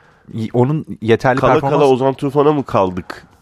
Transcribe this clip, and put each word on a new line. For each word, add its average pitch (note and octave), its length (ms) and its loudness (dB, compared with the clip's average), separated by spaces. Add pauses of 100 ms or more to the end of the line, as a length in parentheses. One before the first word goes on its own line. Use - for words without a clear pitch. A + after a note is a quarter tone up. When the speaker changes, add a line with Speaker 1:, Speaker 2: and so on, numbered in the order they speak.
(340)
Speaker 1:
Y-, A2 200 -8
onun C3+ 320 0 (160)
yeterli B2 380 0
Speaker 2:
kala C3 140 2
Speaker 1:
performans C#3+ 260 0
Speaker 2:
kala C#3+ 120 4
Ozan C3 220 0
Tufan'a C#3+ 400 0
mı C#3+ 120 -2
kaldık? F#2+ 640 -4 (140)